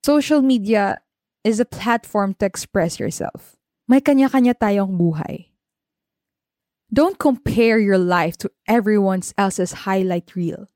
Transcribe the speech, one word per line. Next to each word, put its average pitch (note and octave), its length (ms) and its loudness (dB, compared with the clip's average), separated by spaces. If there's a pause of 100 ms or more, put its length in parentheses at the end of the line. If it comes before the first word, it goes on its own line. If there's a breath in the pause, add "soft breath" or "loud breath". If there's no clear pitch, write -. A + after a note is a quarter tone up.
Social D4 400 2
media G#3+ 600 0 (420)
is G#3+ 160 0
a A#3+ 80 -2
platform G#3 720 -4
to G#3 60 0
express - 520 -4
yourself. - 600 -10 (320)
May C4+ 100 6
kanya-kanya C4+ 540 2
tayong G3+ 420 -2
buhay. E3+ 540 -2 (1400)
Don't D#4+ 300 0
compare A3+ 600 2
your G3+ 200 2
life F3 400 0
to - 120 -8 (160)
everyone G3+ 540 2 (160)
else's F#3+ 480 -4
highlight F#3 500 -2
reel. F3 420 -8